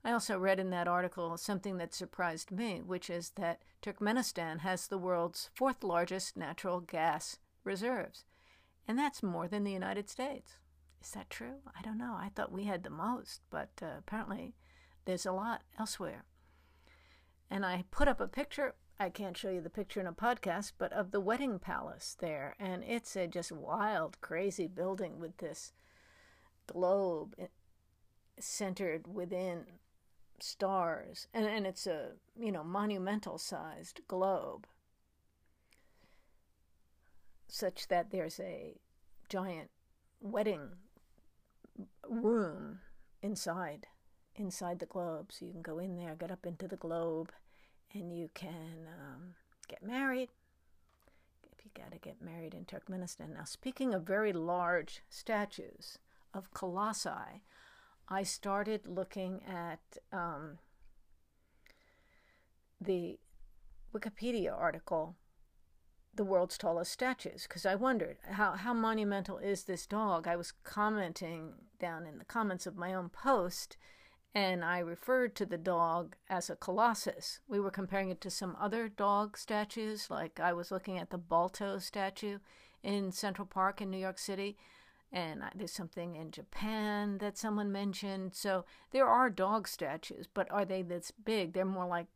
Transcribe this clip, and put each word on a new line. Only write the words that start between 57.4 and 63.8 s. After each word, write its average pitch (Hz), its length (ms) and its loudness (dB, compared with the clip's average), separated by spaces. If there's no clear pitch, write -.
I 196 140 2
started 202 600 0
looking 185 600 -4
at, 170 340 -4
um, 165 480 -4
the 180 400 0